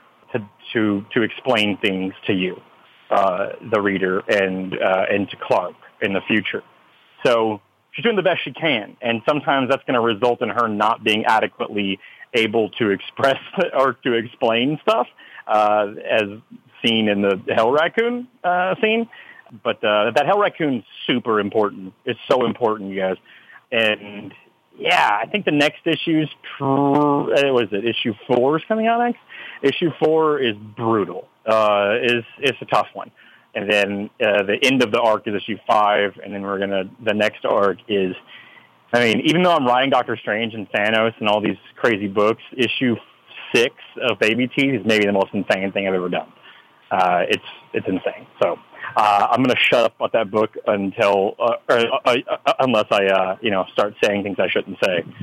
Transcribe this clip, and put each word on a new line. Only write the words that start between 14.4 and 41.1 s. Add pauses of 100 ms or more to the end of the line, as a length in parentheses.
stuff, (400)
uh, (220)
as (560)
seen
in
the (120)
Hell
Raccoon, (160)
uh,
scene. (540)
But,
uh,
that
Hell
Raccoon's (240)
super
important. (120)
It's (100)
so
important,
you
guys. (560)
And, (440)
yeah,
I
think
the
next
issue's, (280)
pr-,
uh,
what
is
it,
issue (140)
four
is
coming
out
next? (440)
Issue (140)
four
is
brutal. (180)
Uh,
is, (160)
it's
a
tough
one. (460)
And
then, (120)
uh,
the
end
of
the
arc
is
issue
five,
and
then
we're
gonna, (200)
the
next
arc (100)
is, (800)
I
mean,
even
though
I'm
writing
Doctor
Strange
and
Thanos